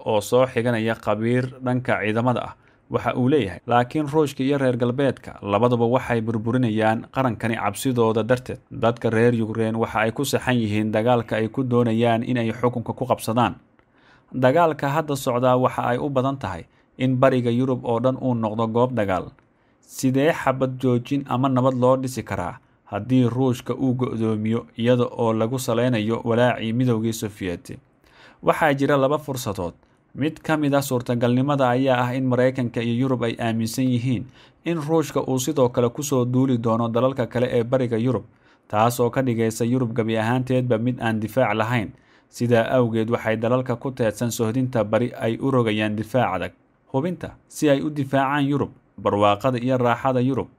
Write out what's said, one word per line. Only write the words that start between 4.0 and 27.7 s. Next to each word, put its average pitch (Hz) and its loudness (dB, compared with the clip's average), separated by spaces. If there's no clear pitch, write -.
Ruushka 143 0
iyo 139 0
reer 127 0
galbeedka 120 -2
labaduba 117 2
waxay 120 0
burburinayaan 113 0
qarankani 117 -2
cabsidooda 110 0
darteed. 123 -2
Dadka 117 -2
reer 117 4
Ukraine 110 -2
waxa 113 -2
ay 113 2
ku 143 -4
saxan 127 0
yihiin 107 0
dagaalka 113 0
ay 110 0
ku 135 -4
doonayaan 117 2
in 123 -2
ay 113 -2
xukunka 120 -2
ku 127 -6
qabsadaan. 120 0
Dagaalka 143 2
hadda 147 -2
socdaa 127 2
waxa 123 0
ay 123 0
u 147 -4
badan 135 -2
tahay 92 -10
in 131 2
bariga 127 2
Yurub 123 0
oo 117 0
dhan 131 0
uu 127 -2
noqdo 113 -2
goob 120 0
dagaal. 98 -2
Sidee 135 0
xabad 131 -2
joojin 127 0
ama 131 0
nabad 131 2
loo 127 4
dhisi 127 -6
karaa 92 -6
haddii 120 2
Ruushka 123 -2
uu 131 0
go'doomiyo 113 -2
iyada 120 2
oo 117 0
lagu 110 -2
saleynayo 113 0
walaacii 117 2
Midowgii 113 0
Sofiyeeti? 95 -8